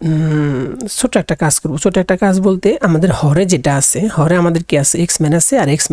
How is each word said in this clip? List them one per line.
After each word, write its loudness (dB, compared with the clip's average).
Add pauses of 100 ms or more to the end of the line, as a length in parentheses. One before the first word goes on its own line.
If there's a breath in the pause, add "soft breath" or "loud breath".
উম, -2
ছোট -2
একটা -2
কাজ 0
করব। -6
ছোট 0
একটা 0
কাজ 2
বলতে 0
আমাদের 2
হরে 2
যেটা 0
আছে, 0
হরে 0
আমাদের 0
কি 0
আছে? 0
x -2
minus 0
a 4
আর 2
x 0 (120)